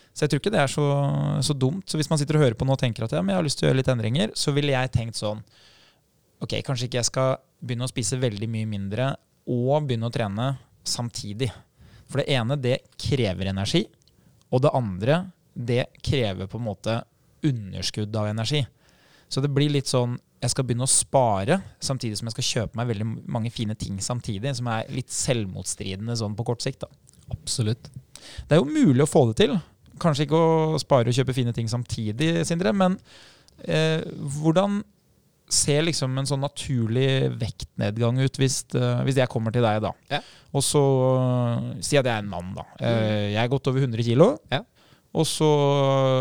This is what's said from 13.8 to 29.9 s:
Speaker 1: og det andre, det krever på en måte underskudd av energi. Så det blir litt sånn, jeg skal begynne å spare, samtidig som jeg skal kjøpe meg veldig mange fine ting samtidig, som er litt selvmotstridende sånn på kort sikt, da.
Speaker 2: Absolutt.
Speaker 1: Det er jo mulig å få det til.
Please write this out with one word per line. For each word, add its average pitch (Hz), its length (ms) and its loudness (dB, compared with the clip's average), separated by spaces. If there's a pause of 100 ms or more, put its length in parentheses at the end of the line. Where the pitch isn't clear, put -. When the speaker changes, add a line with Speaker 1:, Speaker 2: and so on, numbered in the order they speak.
Speaker 1:
og 127 160 2
det 151 140 4
andre, 113 420 0 (360)
det 123 300 0 (180)
krever 98 420 0
på 110 140 -10
en 120 80 -6
måte 107 300 -4 (440)
underskudd 104 760 -4
av 104 120 0
energi. 113 360 0 (640)
Så 131 140 -2
det 143 120 0
blir 147 180 4
litt 139 180 0
sånn, 123 280 0 (240)
jeg 123 100 -2
skal 135 160 -2
begynne 120 180 0
å - 40 0
spare, 120 680 2 (240)
samtidig 117 380 -4
som 117 100 -6
jeg 113 80 -8
skal 127 140 -2
kjøpe 110 280 -2
meg 120 140 -2
veldig 107 140 -2 (200)
mange 117 240 -2
fine 110 240 -4
ting - 240 -8
samtidig, 117 560 -4
som 120 140 -4
er 113 240 -2
litt - 180 -6
selvmotstridende 101 1080 -4
sånn 104 180 -4
på 120 100 -4
kort 120 160 -4
sikt, - 220 -6
da. - 40 -16 (440)
Speaker 2:
Absolutt. - 560 -4 (580)
Speaker 1:
Det 143 80 4
er 170 60 8
jo 262 80 0
mulig 208 340 6
å 156 80 2
få 151 220 6
det - 80 -6
til. 240 160 4 (420)